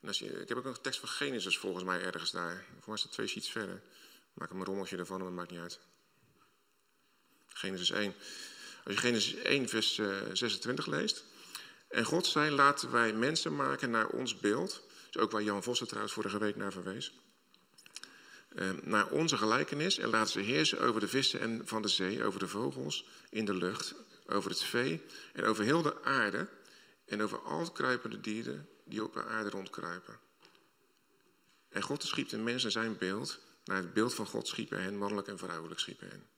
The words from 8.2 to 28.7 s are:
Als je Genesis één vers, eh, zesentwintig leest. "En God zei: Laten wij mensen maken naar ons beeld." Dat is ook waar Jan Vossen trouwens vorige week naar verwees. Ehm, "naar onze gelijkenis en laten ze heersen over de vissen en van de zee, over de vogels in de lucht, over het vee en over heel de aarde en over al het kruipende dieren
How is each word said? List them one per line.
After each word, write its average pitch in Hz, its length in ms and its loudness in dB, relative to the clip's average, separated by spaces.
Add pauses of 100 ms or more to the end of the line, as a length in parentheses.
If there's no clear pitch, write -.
Als - 100 -2
je - 60 4
Genesis 120 340 4
één 135 340 2
vers, - 300 2
eh, 101 180 2 (160)
zesentwintig 117 540 -2
leest. - 380 0 (640)
"En 117 160 2
God 175 220 2
zei: 151 240 4
Laten 139 400 6
wij 117 220 6
mensen 147 440 2
maken 135 340 0
naar 113 160 4
ons 127 300 -2
beeld." 123 460 2 (240)
Dat - 100 -8
is - 60 4
ook 107 80 4
waar 107 120 0
Jan 101 200 2
Vossen 120 240 0
trouwens 107 280 -4
vorige 101 240 0
week 104 180 2
naar 98 160 -4
verwees. 92 400 -6 (1400)
Ehm, 95 280 -2
"naar 104 280 4
onze 151 260 4
gelijkenis 143 600 2
en 107 100 0
laten 110 240 4
ze 110 80 0
heersen 131 400 2
over 113 200 4
de 101 80 0
vissen 135 320 2
en 113 240 -2
van 110 180 -2
de 104 60 0
zee, 95 360 2
over 101 160 0
de 92 80 -2
vogels 131 600 -2 (220)
in 110 140 0
de 101 100 0
lucht, 92 400 -2 (320)
over 98 240 0
het - 120 -2
vee 143 400 0 (300)
en - 120 -2
over 107 200 4
heel 156 180 4
de - 200 -2
aarde 127 460 2 (560)
en 104 180 -2
over - 160 0
al 156 220 -2
het 170 120 -4
kruipende 120 480 -2
dieren 123 480 -4 (160)